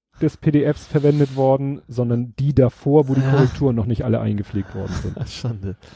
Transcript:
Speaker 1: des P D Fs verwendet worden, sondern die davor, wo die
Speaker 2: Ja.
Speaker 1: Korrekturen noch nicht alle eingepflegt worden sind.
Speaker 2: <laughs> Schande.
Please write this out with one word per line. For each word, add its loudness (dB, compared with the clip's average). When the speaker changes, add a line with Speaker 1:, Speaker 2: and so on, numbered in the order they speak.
Speaker 1:
des -2
P -2
D 4
Fs -6
verwendet 2
worden, 0
sondern -2
die 0
davor, 2
wo 0
die 2
Speaker 2:
Ja. 0
Speaker 1:
Korrekturen 2
noch -2
nicht -2
alle 0
eingepflegt -4
worden -8
sind. -6
Speaker 2:
<laughs> -8
Schande. -8